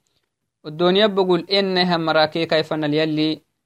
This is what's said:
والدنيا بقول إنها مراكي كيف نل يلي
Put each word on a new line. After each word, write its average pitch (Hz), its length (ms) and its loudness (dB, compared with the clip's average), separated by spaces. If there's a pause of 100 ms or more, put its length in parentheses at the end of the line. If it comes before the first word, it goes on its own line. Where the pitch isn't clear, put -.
(640)
والدنيا 180 440 2
بقول 185 320 2
إنها 185 580 0
مراكي 160 480 0
كيف 156 280 -2
نل 156 200 -2
يلي 156 480 -2 (240)